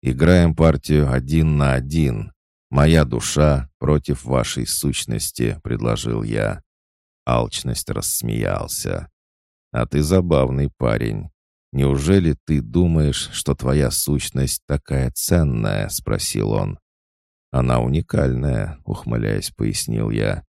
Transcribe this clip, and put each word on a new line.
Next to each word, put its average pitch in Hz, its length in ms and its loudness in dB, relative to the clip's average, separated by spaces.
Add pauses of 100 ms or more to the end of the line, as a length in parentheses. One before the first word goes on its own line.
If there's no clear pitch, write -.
"Играем 80 540 4
партию 76 560 4
один 76 440 2
на 69 180 2
один. 65 600 -2 (360)
Моя 76 360 6
душа 67 640 0 (100)
против 71 460 0
вашей 62 420 -2
сущности", — - 960 -4
предложил 55 600 -4
я. 53 380 -4 (640)
Алчность 58 640 -4
рассмеялся. 50 1200 -4 (640)
"А 58 140 -2
ты 73 180 0
забавный 71 680 2
парень. 55 600 -4 (420)
Неужели 69 640 2 (100)
ты 73 160 0
думаешь, 76 720 2
что - 240 -2
твоя 65 360 2
сущность 67 760 -2
такая 69 440 -2
ценная?" — 55 800 0
спросил 52 600 -4
он. 50 280 -2 (720)
"Она 62 280 2
уникальная", — 62 1040 -2
ухмыляясь, 52 680 -4
пояснил 55 580 -4
я. 52 420 -2